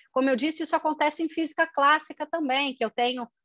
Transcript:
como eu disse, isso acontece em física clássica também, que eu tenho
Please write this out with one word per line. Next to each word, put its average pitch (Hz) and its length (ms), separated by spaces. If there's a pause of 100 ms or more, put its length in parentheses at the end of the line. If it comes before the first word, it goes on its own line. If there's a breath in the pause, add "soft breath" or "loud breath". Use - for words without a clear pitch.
(120 soft breath)
como 262 180
eu 262 80
disse, 311 260
isso 320 120
acontece 302 460
em 330 60
física 320 400
clássica 302 580
também, 277 480
que 233 120
eu 214 40
tenho 247 380 (180)